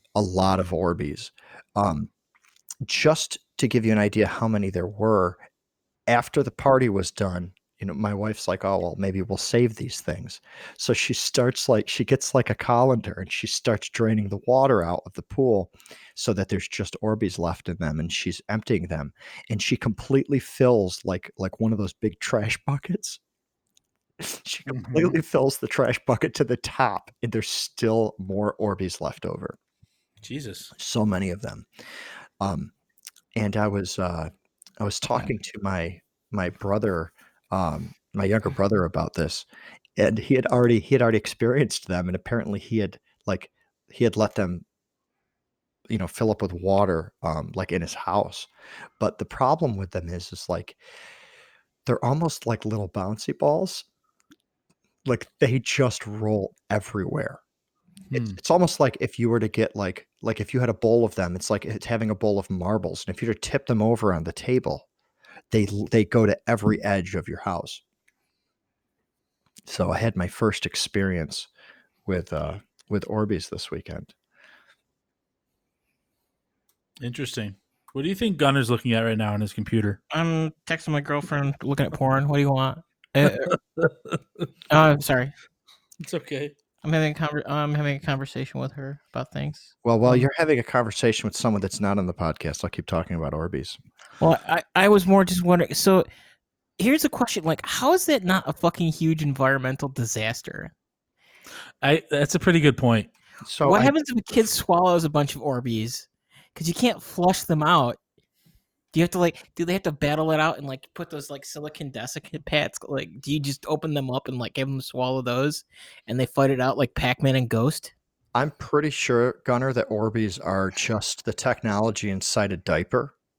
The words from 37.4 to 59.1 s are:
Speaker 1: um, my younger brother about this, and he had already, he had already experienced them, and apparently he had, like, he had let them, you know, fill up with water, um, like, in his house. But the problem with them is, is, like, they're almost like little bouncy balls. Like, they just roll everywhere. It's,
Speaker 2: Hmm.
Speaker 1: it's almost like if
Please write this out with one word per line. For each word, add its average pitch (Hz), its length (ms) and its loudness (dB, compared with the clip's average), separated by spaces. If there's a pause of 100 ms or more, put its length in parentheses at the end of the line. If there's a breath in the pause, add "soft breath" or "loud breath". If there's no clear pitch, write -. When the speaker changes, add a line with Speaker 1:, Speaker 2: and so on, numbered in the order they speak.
Speaker 1:
um, 85 420 -2 (200)
my 98 120 -2
younger 104 240 2
brother 98 360 0
about 80 280 -4
this, - 320 -4 (520 loud breath)
and 113 200 2
he 135 180 2
had 127 120 2
already, 120 320 6
he - 160 0
had 123 60 6
already 113 160 4
experienced 120 680 0
them, 90 200 -2
and 90 80 -4
apparently 101 440 -4
he - 200 -4
had, 98 200 -4 (280)
like, 92 240 -4 (400)
he - 120 0
had 113 140 2
let 107 180 2
them, 90 300 -4 (1200)
you 113 80 -2
know, 92 100 -4
fill 110 240 0
up 101 100 -2
with 90 120 -4
water, 92 600 0 (100)
um, 78 320 -4
like, 92 160 -6
in 85 100 0
his 85 120 -8
house. - 540 -4 (520 loud breath)
But - 200 -2
the 107 60 -4
problem 139 520 0
with 95 140 -8
them 82 180 -6
is, 87 240 -10
is, - 160 -14
like, 87 260 -6 (1080 loud breath)
they're - 180 0
almost 143 440 -2
like 113 180 -2
little 107 240 -4
bouncy 104 480 -6
balls. 160 460 0 (1200)
Like, 120 220 -2 (120)
they 120 200 4
just - 480 0
roll 107 480 -2 (160)
everywhere. 107 680 -4 (720)
It's, 120 200 -4
Speaker 2:
Hmm. 92 60 -12
Speaker 1:
it's - 140 -2
almost 180 280 4
like 135 220 2
if - 180 -6